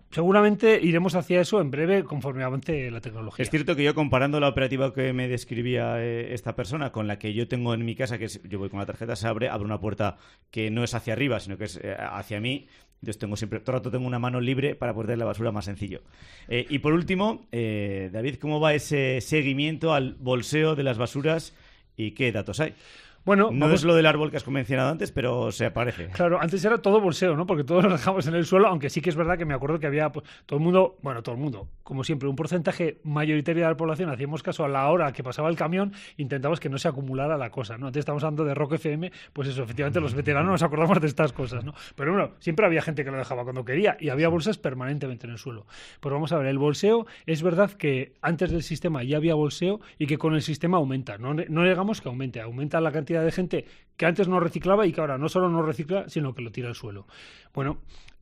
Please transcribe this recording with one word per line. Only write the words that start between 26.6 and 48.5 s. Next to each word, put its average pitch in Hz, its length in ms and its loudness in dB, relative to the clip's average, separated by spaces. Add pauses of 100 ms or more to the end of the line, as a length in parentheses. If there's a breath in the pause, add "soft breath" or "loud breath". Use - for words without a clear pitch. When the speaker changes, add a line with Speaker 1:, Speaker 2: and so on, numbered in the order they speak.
Speaker 1:
era 220 140 4
todo 202 200 6
bolseo, 180 380 2
¿no? 175 100 0
Porque 165 160 0
todos 175 220 4
lo 202 60 6
dejamos 180 360 2
en 160 80 0
el 170 120 2
suelo, 190 220 8
aunque 147 200 0
sí 147 140 -2
que 175 80 0
es 151 60 -2
verdad 170 200 2
que 170 80 -4
me 151 80 -2
acuerdo 139 260 -2
que 151 80 -4
había, 147 240 0
pues, 135 140 -10 (220 loud breath)
todo 143 120 -2
el 156 60 2
mundo, 180 380 6
bueno, 127 200 -6
todo 123 120 -6
el 120 60 -6
mundo, 117 280 -6 (140)
como 135 220 -6
siempre, 139 220 -2
un 135 100 -2
porcentaje 160 680 -2
mayoritario 151 600 2
de 160 40 4
la 160 80 2
población, 160 320 -2
hacíamos 143 340 -4
caso 160 220 -2
a 143 40 0
la 139 200 2
hora 160 240 4
que 135 100 -10
pasaba 147 280 -2
el 165 60 0
camión, 185 360 -2 (240 loud breath)
intentamos 143 420 -2
que 151 120 -6
no 135 80 -4
se 175 100 0
acumulara 135 480 -2
la 123 140 -4
cosa, 113 260 -8
¿no? 135 120 -8
Antes 135 120 -2
estamos 147 240 -2
hablando 156 220 0
de 139 80 0
Rock 143 200 -2
F 156 180 -2
M, 165 200 -6 (220 loud breath)
pues 139 140 -4
eso, 135 140 -4
efectivamente 139 380 -2
los 139 140 -2
veteranos 147 360 2
nos 170 120 2
acordamos 165 360 4
de 156 100 2
estas 143 260 2
cosas, 120 320 -6
¿no? 147 80 -12 (220 loud breath)
Pero 143 160 0
bueno, 190 260 2
siempre 170 260 2
había 165 160 4
gente 147 240 -4
que 135 60 -6
lo 135 80 -4
dejaba 123 240 -4
cuando 127 200 -6
quería 151 380 2
y 147 80 -2
había 151 220 4
bolsas 175 260 0
permanentemente 131 720 -6
en 117 60 -10
el 113 60 -12
suelo. 113 280 -12 (340 loud breath)
Pues 139 140 -4
vamos 151 180 -2
a 170 60 2
ver, 135 80 2
el 139 120 2
bolseo, 202 480 4 (200 loud breath)
es 160 160 -2
verdad 180 300 4
que 135 500 -2
antes 170 300 0